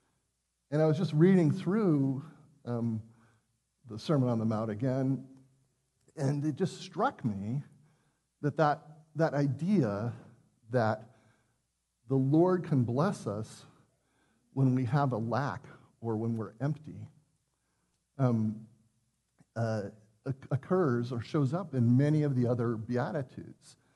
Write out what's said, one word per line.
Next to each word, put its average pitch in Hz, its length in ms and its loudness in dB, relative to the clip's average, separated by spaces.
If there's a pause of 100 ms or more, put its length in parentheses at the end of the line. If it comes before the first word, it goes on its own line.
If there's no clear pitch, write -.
(720)
And 151 120 2
I - 20 6
was 156 140 2
just 175 160 -2
reading 170 380 6
through, 147 680 0 (440)
um, 117 340 -4 (880)
the 107 100 -12
Sermon 131 300 0
on 117 100 0
the 110 60 -2
Mount 110 260 -2
again, 131 560 -2 (880)
and 143 280 -2
it 151 120 -4
just - 260 -4
struck 247 420 -4
me 107 380 -4 (800)
that 147 140 -4
that, 151 260 2 (320)
that 156 180 0
idea 135 800 0 (580)
that 113 380 0 (1000)
the 135 80 2
Lord 156 480 2
can 131 200 2
bless 135 420 -2
us 107 380 -8 (880)
when 131 220 4
we 127 120 0
have 143 260 2
a 117 40 -2
lack 117 480 -4 (360)
or 117 160 -2
when 117 200 -2
we're 110 240 -8
empty, 110 480 -6 (1120)
um, 113 480 0 (920)
uh, 110 260 -2 (440)
oc-, - 240 -8
occurs 131 600 0
or 117 120 -4
shows 143 320 0
up 175 200 -6
in 120 220 4
many 147 260 4
of 147 140 0
the 123 100 2
other 117 300 0
Beatitudes. 120 1000 -6 (200)